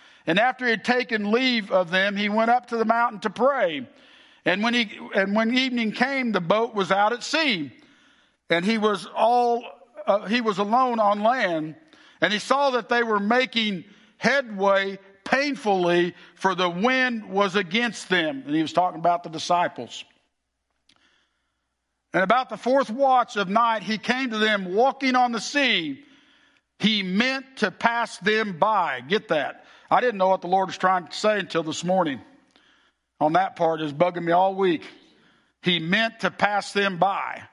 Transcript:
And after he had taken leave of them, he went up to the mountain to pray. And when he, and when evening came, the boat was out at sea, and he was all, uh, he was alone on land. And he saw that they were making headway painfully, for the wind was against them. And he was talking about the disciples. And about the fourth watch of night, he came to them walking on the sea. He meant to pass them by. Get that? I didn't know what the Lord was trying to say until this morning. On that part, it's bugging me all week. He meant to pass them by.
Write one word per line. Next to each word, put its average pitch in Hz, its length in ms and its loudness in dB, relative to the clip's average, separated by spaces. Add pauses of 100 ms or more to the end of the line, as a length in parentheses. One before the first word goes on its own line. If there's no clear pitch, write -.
(260)
And 165 140 2
after 247 260 0
he 240 60 2
had 214 140 -2
taken 233 460 0
leave 233 400 0
of 180 200 2
them, 196 240 2
he 208 140 -2
went 220 200 2
up 247 180 2
to 233 100 -4
the 226 80 0
mountain 233 360 0
to 214 80 -4
pray. 190 580 0 (580)
And 190 180 2
when 233 100 0
he, 240 260 -2 (160)
and 202 200 2
when 226 220 2
evening 247 360 0
came, 254 380 0
the 190 100 0
boat 214 320 0
was 190 180 0
out 202 220 4
at 240 100 -6
sea, 214 480 0 (800)
and 170 160 0
he 226 120 2
was 208 280 0 (100)
all, 240 480 2 (420)
uh, 202 200 2
he 233 160 0
was 214 160 -2
alone 233 420 2
on 208 240 2
land. 180 520 0 (440)
And 190 140 2
he 208 60 0
saw 277 320 2
that 240 180 -2
they 240 140 2
were 220 160 0
making 214 680 0 (320)
headway 196 800 0 (240)
painfully, 190 920 0 (220)
for 190 200 0
the 180 140 0
wind 233 600 -2
was 190 260 0
against 208 540 -4
them. 156 360 0
And 143 80 -4
he 160 80 2
was 151 120 -4
talking 175 260 -2
about 175 240 0
the 175 60 -14
disciples. 160 720 -4 (2000)
And - 80 2
about 262 280 2
the 214 80 -10
fourth 254 320 0
watch 254 480 0
of 196 120 -2
night, 226 320 0
he 208 160 -4
came 254 320 -4
to 220 80 -6
them 202 380 0
walking 262 400 2
on 247 160 2
the 233 80 -4
sea. 190 640 -2 (760)
He 208 220 0
meant 240 440 -2 (120)
to 196 140 -2
pass 233 480 -2
them 214 400 0
by. 185 420 0
Get 165 280 -4
that? 147 360 -4 (240)
I 180 120 2
didn't 233 160 0
know 185 100 2
what 190 140 2
the 180 60 -8
Lord 190 200 2
was 170 100 -10
trying 185 300 0
to - 60 -18
say 214 260 0
until 170 240 -2
this 156 200 -6
morning. 170 360 0 (1000)
On 156 140 2
that 185 220 0
part, 165 240 0
it's 151 140 -6
bugging 175 300 0
me 170 80 0
all 185 220 4
week. 185 300 0 (800)
He 175 180 0
meant 214 400 0
to 180 120 0
pass 202 420 -2
them 196 240 0
by. 151 440 -2 (120)